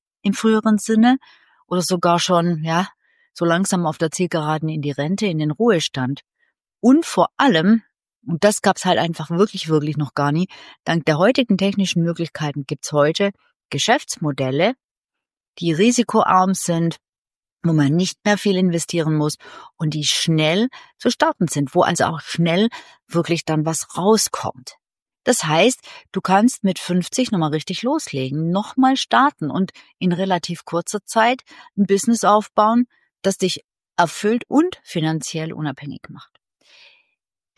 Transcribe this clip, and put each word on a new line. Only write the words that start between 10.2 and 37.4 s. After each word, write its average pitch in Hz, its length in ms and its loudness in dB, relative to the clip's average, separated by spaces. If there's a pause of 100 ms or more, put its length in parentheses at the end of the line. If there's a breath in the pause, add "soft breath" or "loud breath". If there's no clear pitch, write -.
nie, 170 160 0 (360 loud breath)
dank 165 220 -2
der 151 120 2
heutigen 214 400 2
technischen 196 460 0
Möglichkeiten 156 600 -4
gibt's - 260 -8
heute 156 400 2 (380)
Geschäftsmodelle, 147 1080 -2 (800)
die 170 160 0
risikoarm 190 800 2
sind, 165 440 -2 (640)
wo 170 100 2
man 147 220 2
nicht 185 300 -2
mehr 208 120 2
viel 196 200 0
investieren 170 580 0
muss 151 220 -2 (400 loud breath)
und 156 160 -4
die 151 100 -6
schnell 160 640 0 (300 loud breath)
zu - 120 -2
starten 294 380 0
sind, 143 260 -4
wo 180 80 4
also 165 240 2
auch 160 140 -4
schnell 175 480 0 (400 loud breath)
wirklich 165 380 -2
dann 156 200 0
was - 320 -6
rauskommt. - 800 -2 (480)
Das - 220 0
heißt, 170 340 2 (320 loud breath)
du 196 80 -6
kannst 202 460 2
mit 185 140 0
fünfzig 180 520 -2
nochmal 160 200 0
richtig 156 300 -6
loslegen, 160 720 -4
nochmal 262 460 0
starten 233 520 0
und 185 220 -2 (260 soft breath)
in 180 140 0
relativ 175 540 -4
kurzer 170 400 -6
Zeit 233 380 0 (340 loud breath)
ein 202 80 2
Business 202 400 0
aufbauen, 214 600 2 (340)
das 196 160 -2
dich - 260 -4 (320)
erfüllt 208 540 0
und 339 340 2
finanziell 160 720 -4
unabhängig 147 560 -10
macht. - 320 -20 (1160 soft breath)